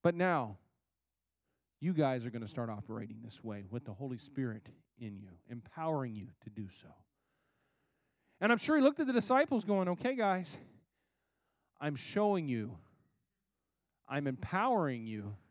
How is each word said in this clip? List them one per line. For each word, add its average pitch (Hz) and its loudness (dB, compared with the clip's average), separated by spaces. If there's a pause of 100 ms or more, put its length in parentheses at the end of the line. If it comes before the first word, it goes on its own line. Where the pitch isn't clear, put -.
But 175 4
now, 156 0 (1200)
you 170 -2
guys 131 2
are 123 -4
gonna 113 -8
start 117 -4
operating 110 -10
this 110 -16
way 101 -8
with 120 -8
the 107 -10
Holy 127 -8
Spirit 113 -6 (320)
in 110 -10
you, 98 -14 (200)
empowering 131 -4
you 101 -10 (140)
to - -16
do 104 -8
so. - -18 (1500)
And 208 6
I'm 233 8
sure 302 4
he 294 8
looked 285 6
at 302 2
the 254 0
disciples 254 4
going, 190 2
"Okay, 247 0
guys, 190 0 (1200)
I'm 147 -2
showing 202 0
you, 113 -2 (1300)
I'm 139 0
empowering 160 0
you. 104 -6 (160)